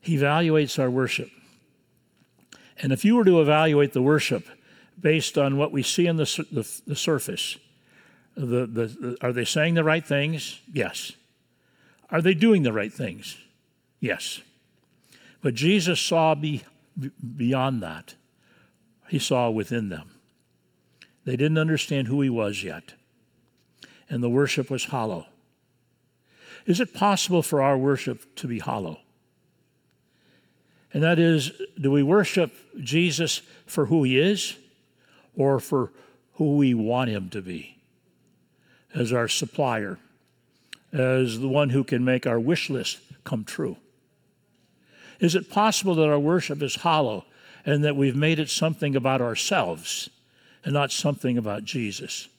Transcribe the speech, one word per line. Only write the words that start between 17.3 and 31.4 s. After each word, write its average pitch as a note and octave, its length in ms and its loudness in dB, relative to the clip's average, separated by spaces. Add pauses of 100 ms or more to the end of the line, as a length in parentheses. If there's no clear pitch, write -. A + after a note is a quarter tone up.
beyond C3 460 0
that. D#2+ 320 -12 (920)
He D3 100 -4
saw B2 300 0
within A2 400 -4
them. D#2+ 280 -14 (1080)
They B2+ 100 -4
didn't D3+ 220 2
understand D3 500 -2
who C#3 140 0
he C3+ 80 0
was G#2 340 -4
yet. D#2+ 300 -14 (1120)
And B2 140 -4
the A#2+ 80 0
worship C3+ 400 0
was C3 160 -6
hollow. A2 400 -4 (1400)
Is F3+ 140 2
it A#3+ 140 -2
possible F#3 480 2
for C#3+ 200 0
our C#3 140 2
worship C3 600 -2
to - 120 -10
be A#2 100 -6
hollow? G2+ 420 -6 (1900)
And C#3+ 100 0
that E3 160 4
is, E3 340 2 (280)